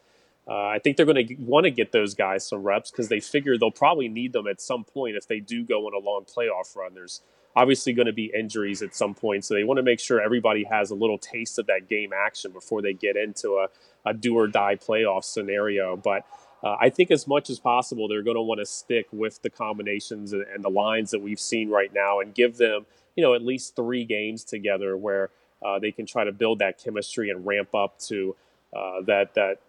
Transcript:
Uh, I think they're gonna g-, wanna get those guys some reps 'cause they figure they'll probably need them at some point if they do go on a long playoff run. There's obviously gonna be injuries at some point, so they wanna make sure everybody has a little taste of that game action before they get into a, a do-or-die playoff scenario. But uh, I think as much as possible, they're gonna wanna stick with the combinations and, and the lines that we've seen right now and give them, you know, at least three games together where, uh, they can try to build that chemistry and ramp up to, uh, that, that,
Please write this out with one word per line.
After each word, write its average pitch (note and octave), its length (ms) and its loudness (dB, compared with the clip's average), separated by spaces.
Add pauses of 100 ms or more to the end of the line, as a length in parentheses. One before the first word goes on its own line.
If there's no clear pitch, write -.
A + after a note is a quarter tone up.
(480)
Uh, G#2 200 -4
I G#2+ 100 0
think C#3 180 2
they're D#3 120 6
gonna C#3 160 6
g-, B2 160 -10
wanna C#3+ 320 4
get A#2 200 0
those G#2 220 2
guys G2 320 -2
some G2+ 160 -6
reps G2+ 300 0
'cause A2+ 180 -4
they G#2+ 100 0
figure C#3 380 0
they'll A2 140 4
probably C#3+ 380 2
need A#2+ 220 -6
them A2 140 -4
at G2 160 -6
some A#2+ 220 -6
point A#2+ 320 -6
if G2+ 120 -8
they A2 120 -4
do A#2 240 -6
go G#2+ 240 -2
on G2+ 80 -6
a - 20 -2
long G2+ 260 -4
playoff G2+ 520 -4
run. F#2 180 -10
There's F2+ 280 -18 (360)
obviously B2+ 360 6
gonna A#2 180 4
be G#2+ 260 -4
injuries G#2 460 -4
at G2 100 -8
some G2+ 220 -2
point, G2+ 300 -2
so - 80 -4
they G#2 100 2
wanna C3 180 2
make B2 180 4
sure A#2 220 2
everybody G#2+ 440 2
has G#2 260 0
a G2+ 40 -6
little G#2 220 2
taste - 400 -10
of G#2+ 100 -4
that F#2+ 200 0
game G#2+ 260 -4
action G2+ 380 -4
before G2+ 300 -6
they G2+ 120 -2
get G2+ 220 -2
into G#2 400 -2
a, F#2+ 140 0 (360)
a A2 80 0
do-or-die G#2+ 600 2
playoff G#2+ 480 0
scenario. G2+ 720 -2
But G2 320 -2 (380)
uh, G#2 160 -2
I B2+ 80 8
think F3+ 220 2
as D3 160 2
much C#3+ 220 0
as B2 100 -8
possible, A#2+ 480 0
they're G#2 160 -2
gonna A2+ 180 0
wanna G#2+ 240 -2
stick - 460 -2
with A2 320 -4
the A#2 80 -4
combinations G#2 840 -6
and, G2+ 100 -2 (100)
and G2+ 100 -8
the G2 60 -2
lines G#2 420 2
that G#2 100 -2
we've G#2 180 -6
seen A2 300 -2
right G2 240 4
now G2+ 280 2
and G2+ 120 -8
give A#2+ 240 4
them, G#2+ 300 2 (280)
you E3+ 80 2
know, B2 120 8
at A#2 80 0
least B2+ 320 -6
three A#2+ 280 -2
games A2 400 -4
together G2 540 -2
where, G2 320 -2 (340)
uh, G2 140 -2
they G#2+ 140 -4
can A2 160 -10
try A2+ 160 -2
to G#2 80 -2
build A2 280 0
that G2 240 0
chemistry G#2+ 460 -4
and F#2 160 -6
ramp G2+ 300 0
up G2+ 240 0
to, F#2+ 360 -4 (400)
uh, F#2+ 280 -6
that, G2+ 320 2
that, G2 340 2